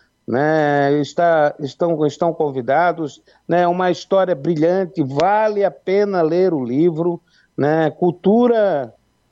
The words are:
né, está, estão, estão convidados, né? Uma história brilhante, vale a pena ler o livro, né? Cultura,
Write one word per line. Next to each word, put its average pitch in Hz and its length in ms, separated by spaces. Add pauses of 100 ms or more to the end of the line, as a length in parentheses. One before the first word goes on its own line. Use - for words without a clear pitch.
(260)
né, 147 760
está, 156 580
estão, 156 480
estão 160 260
convidados, 151 880 (280)
né? 175 180
Uma 180 240
história 180 440
brilhante, 165 680
vale 196 600
a 180 60
pena 196 520
ler 170 320
o 131 100
livro, 165 560 (360)
né? 151 340
Cultura, 190 1040 (380)